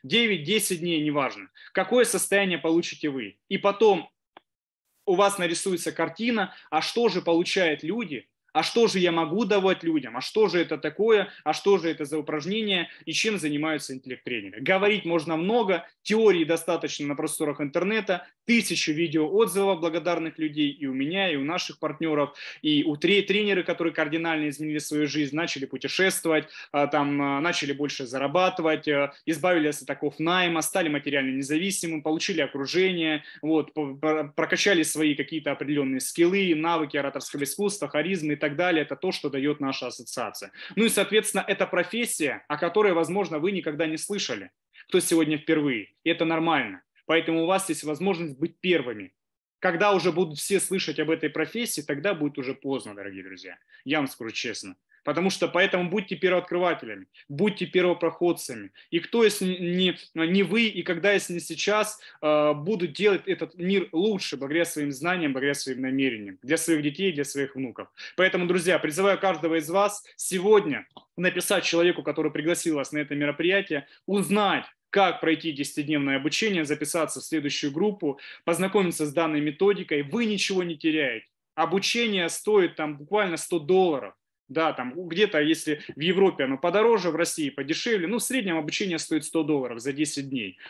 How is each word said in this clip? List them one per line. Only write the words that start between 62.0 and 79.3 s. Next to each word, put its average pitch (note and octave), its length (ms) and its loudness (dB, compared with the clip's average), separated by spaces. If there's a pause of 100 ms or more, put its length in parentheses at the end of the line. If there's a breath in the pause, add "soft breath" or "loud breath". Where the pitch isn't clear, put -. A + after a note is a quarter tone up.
э, D3+ 320 4
будут E3+ 400 -4
делать G3 320 2
этот - 300 -4
мир F3+ 360 0
лучше, F#3 460 0
благодаря D3 260 0
своим D3 280 -4
знаниям, D#3 420 -2
благодаря C3+ 180 0
своим C3 300 -6
намерениям, B2+ 580 -2
для C#3 160 0
своих D#3+ 240 2
детей, D3 320 0
для C#3+ 120 -2
своих C#3 300 -6
внуков. A#2+ 340 -8 (280 loud breath)
Поэтому, F#3 300 2
друзья, F3 320 2
призываю F3+ 400 2
каждого E3 380 0
из D3+ 120 -2
вас G3 380 0 (100)
сегодня F#3 720 2 (320)
написать F3 460 0
человеку, E3+ 380 4
который D3+ 300 -2
пригласил D#3 440 0
вас C#3 160 -4
на D3+ 40 -4
это D3 180 -4
мероприятие, D3+ 720 0 (200 soft breath)
узнать, F#3+ 580 2 (240)
как F#3+ 320 4
пройти D#3+ 320 0
десятидневное C#3+ 640 -2
обучение, D#3 480 0
записаться D3 560 -2
в - 40 -14
следующую D3 480 -2
группу, D#3+ 460 0 (260 loud breath)
познакомиться F3 600 2
с D3 80 -4
данной D#3 300 0